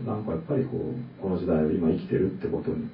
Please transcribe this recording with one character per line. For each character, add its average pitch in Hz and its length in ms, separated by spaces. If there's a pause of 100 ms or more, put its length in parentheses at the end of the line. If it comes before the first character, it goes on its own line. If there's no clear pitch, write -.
な 107 100
ん 107 80
か - 80
や - 60
っ - 40
ぱ 147 140
り 131 100
こ - 120
う、 - 440
こ - 80
の 87 100
時 85 80
代 78 180
を 78 60
今 82 180
生 80 80
き - 100
て - 80
る - 160
っ - 40
て - 120
こ - 140
と 78 80
に 78 240